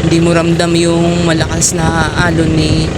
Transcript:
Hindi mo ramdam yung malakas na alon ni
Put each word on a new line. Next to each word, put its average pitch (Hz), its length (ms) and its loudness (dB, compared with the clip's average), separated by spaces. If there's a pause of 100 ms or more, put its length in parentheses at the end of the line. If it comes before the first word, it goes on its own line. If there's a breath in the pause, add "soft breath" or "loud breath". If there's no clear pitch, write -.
Hindi 165 180 2
mo 170 80 2
ramdam 170 400 0
yung 170 560 0
malakas 165 480 -2
na 160 320 0 (160)
alon 160 320 0
ni 156 420 0